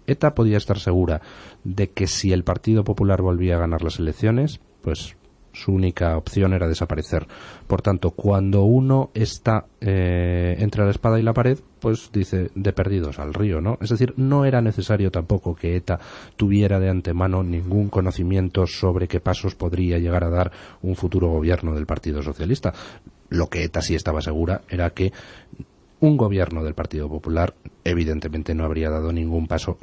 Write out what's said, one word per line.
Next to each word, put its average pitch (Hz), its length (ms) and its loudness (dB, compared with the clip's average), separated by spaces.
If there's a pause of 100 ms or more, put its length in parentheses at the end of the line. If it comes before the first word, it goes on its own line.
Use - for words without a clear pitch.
eta 147 280 0
podía 110 220 4
estar 101 220 0
segura 90 420 2 (420)
de 95 280 -2
que 95 180 -2
si - 240 0
el 92 100 2
Partido 104 400 2
Popular 98 400 2
volvía 90 320 2
a 85 60 2
ganar 82 220 0
las 82 180 -4
elecciones, 113 600 0 (220)
pues - 340 -6 (360)
su - 180 -4
única 90 460 2
opción 95 360 0
era 87 140 0
desaparecer. 80 640 -2 (400)
Por 95 120 0
tanto, 92 300 0
cuando 98 540 2
uno 131 500 4
está, 110 520 -2 (140)
eh, 90 800 0
entre 104 260 0
la 101 60 4
espada 113 300 2
y - 20 2
la 113 100 2
pared, 127 280 2 (180)
pues 110 340 -2
dice, 92 440 0
"de 98 160 0
perdidos 92 480 -2
al 73 120 -6
río", 92 280 0
¿no? 104 200 -2
Es 107 100 -4
decir, 123 260 0
no 139 300 2
era 131 140 2
necesario 101 520 0
tampoco 87 420 0
que 87 220 -2
eta 90 240 -2 (340)
tuviera 101 460 4
de 95 100 2
antemano 92 540 0
ningún 90 440 0
conocimiento 92 800 0
sobre 90 400 0
qué 87 140 -2
pasos 92 340 -2
podría 87 440 0
llegar 87 260 2
a 85 60 0
dar 90 200 2 (320)
un 92 140 -2
futuro 90 320 0
gobierno 82 440 0
del 76 140 -4
Partido 76 340 -4
Socialista. 78 540 -2 (540)
Lo 85 200 0
que 87 140 -4
eta 85 180 -4
sí 85 140 -2
estaba 78 280 -2
segura 82 460 -2
era 87 220 -2
que 92 220 -2 (880)
un 151 180 6
gobierno 92 440 0
del 78 120 -4
Partido 78 340 -6
Popular 80 460 -2 (280)
evidentemente 80 720 -2
no 80 100 -2
habría 78 260 -2
dado 78 220 -2
ningún 82 340 -2
paso 82 360 -4